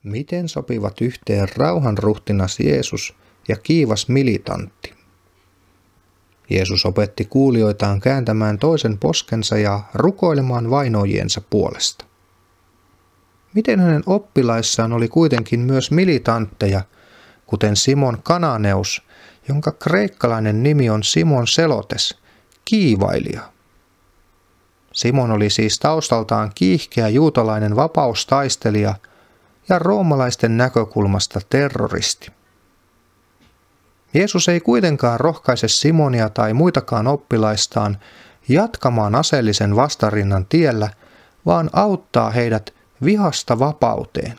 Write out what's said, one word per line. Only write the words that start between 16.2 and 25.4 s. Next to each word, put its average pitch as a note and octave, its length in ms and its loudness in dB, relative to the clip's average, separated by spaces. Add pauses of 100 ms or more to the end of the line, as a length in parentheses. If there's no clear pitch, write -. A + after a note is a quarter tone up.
kuten G#2 300 0
Simon C3 460 0
Kananeus, G#2+ 800 0 (460)
jonka D3 240 -2
kreikkalainen A#2 920 -2
nimi C3+ 280 2
on G#2+ 120 0
Simon D3 440 0
Selotes, - 720 -2 (460)
kiivailija? G#2+ 880 0 (1400)
Simon B2 380 0
oli G#2 200 2